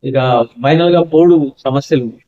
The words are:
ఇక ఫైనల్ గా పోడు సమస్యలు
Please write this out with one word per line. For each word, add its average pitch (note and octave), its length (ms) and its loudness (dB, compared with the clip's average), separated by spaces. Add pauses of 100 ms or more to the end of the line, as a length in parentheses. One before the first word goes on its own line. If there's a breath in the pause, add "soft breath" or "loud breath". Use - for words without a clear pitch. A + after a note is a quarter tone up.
ఇక B2+ 420 -2 (180)
ఫైనల్ E3 260 0
గా F3 140 2
పోడు D#3+ 540 2
సమస్యలు C#3 460 -4 (240)